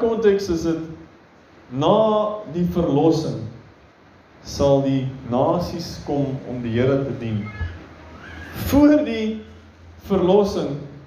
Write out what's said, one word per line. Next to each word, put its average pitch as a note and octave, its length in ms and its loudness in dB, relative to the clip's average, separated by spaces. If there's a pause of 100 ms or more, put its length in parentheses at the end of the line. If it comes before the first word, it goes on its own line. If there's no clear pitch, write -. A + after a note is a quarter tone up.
konteks G3+ 480 2
is D#3+ 160 -2
dit, D#3+ 160 -2 (920)
na G#3+ 680 2 (100)
die F3 160 0
verlossing D3 720 2 (1040)
sal C#3 400 2
die C3+ 220 0 (260)
nasies E3+ 640 0 (100)
kom C3+ 320 -2 (140)
om B2 120 -6
die A2+ 140 -4
Here C3+ 300 4
te A#2 140 -6
dien. A2 180 -2 (1300)
Voor D4 380 6
die A3 340 -4 (640)
verlossing F3+ 720 2 (300)